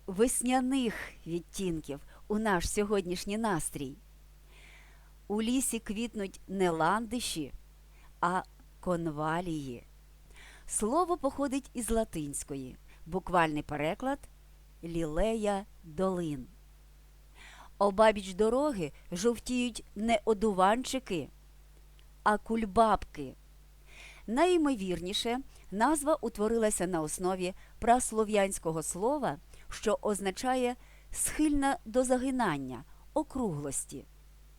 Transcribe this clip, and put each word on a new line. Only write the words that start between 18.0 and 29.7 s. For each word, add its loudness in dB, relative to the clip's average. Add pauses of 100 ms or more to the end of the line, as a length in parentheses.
дороги 0 (200)
жовтіють -2 (100)
не 2
одуванчики, 2 (960)
а 4
кульбабки. 2 (920)
Найімовірніше, 2 (320)
назва 2
утворилася 0
на 0
основі -2 (260)
праслов'янського 2
слова, -2 (320)
що -2